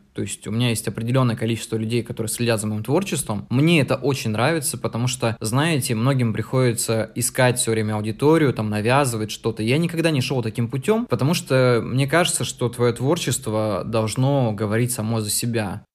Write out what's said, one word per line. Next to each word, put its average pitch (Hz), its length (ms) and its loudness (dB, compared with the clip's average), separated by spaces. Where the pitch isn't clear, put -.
То 110 80 -6
есть - 240 -8
у - 40 -8
меня 117 200 2
есть - 180 -2
определенное 117 480 0
количество 113 400 -4
людей, 110 260 -2
которые 113 280 -6
следят 117 280 0
за 107 80 -4
моим 107 160 -2
творчеством. 135 680 -2
Мне 151 320 4
это 135 140 0
очень 131 340 -2
нравится, 135 480 0
потому 120 300 -2
что, 113 320 -2
знаете, 127 540 0
многим 120 380 2
приходится 113 840 0
искать 123 440 2
все 113 140 0
время 107 240 0
аудиторию, 131 580 2
там, 107 160 -2
навязывать 110 600 0
что-то. 107 320 -4
Я 117 140 2
никогда 165 340 0
не 139 120 0
шел 127 200 -2
таким 113 260 -4
путем, 214 360 0
потому 135 300 0
что 127 500 4
мне 131 220 0
кажется, 147 380 2
что - 260 -4
твое 120 240 2
творчество 113 880 0
должно 117 680 2
говорить 110 380 0
само 113 300 -2
за 104 80 -4
себя. 110 540 -2